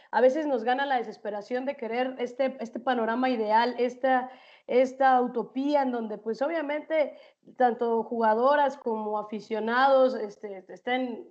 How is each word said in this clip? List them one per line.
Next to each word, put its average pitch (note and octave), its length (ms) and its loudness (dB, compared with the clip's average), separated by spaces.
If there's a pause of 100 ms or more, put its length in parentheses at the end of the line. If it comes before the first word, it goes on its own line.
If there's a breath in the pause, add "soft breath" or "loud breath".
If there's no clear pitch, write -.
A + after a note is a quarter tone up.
(120)
a A3+ 80 2
veces C#4 260 4
nos B3 180 -2
gana C4 220 0
la C4+ 100 0
desesperación G#3+ 680 -6
de C#4 100 -4
querer B3 420 -4
este, B3+ 420 -4
este A#3 200 -10
panorama B3 480 0
ideal, A#3 480 2
esta, B3+ 540 0 (360 loud breath)
esta C4 540 4
utopía C4 640 0
en C4 80 -2
donde, A3+ 260 -6
pues, A3 240 -6
obviamente, D4+ 800 -2 (400 loud breath)
tanto A#3 460 2
jugadoras B3 720 2
como G#3+ 400 -4
aficionados, A#3 960 2
este, G3+ 540 -10
estén, B3 600 -6